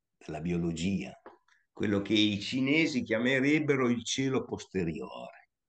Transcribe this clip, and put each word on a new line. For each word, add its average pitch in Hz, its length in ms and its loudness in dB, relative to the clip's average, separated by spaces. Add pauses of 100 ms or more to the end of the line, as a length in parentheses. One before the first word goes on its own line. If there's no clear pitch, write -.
(180)
della 78 240 -10
biologia, 85 760 -2 (540)
quello 101 300 0
che 98 120 -2
i 104 280 4
cinesi 131 640 2
chiamerebbero 131 840 2
il 120 140 0
cielo 135 400 -2
posteriore, - 1080 -6 (180)